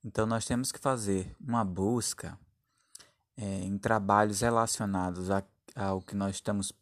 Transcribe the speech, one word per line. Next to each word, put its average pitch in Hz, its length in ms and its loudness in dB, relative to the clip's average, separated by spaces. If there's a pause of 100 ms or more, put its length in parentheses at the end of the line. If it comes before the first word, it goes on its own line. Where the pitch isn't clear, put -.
Então, 110 220 0
nós 113 200 0
temos 127 260 -2
que - 80 -12
fazer 101 600 0
uma 117 240 0
busca, 95 760 -2 (1000)
é, 98 240 -4
em 98 160 -4
trabalhos 104 640 4
relacionados 98 880 0
a, 98 120 2 (300)
ao 95 280 -4
que - 140 -12
nós 98 200 -2
estamos 104 460 -4